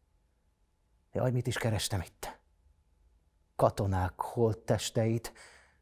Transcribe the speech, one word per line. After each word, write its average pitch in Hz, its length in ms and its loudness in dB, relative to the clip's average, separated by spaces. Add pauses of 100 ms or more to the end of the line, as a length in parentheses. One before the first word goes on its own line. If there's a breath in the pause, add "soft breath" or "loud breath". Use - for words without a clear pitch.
(1120)
Jaj, 123 200 0
mit 123 160 0
is 120 100 -2
kerestem 107 440 0
itt? - 380 -12 (1160)
Katonák 95 680 2
holttesteit, 113 1120 0 (480 soft breath)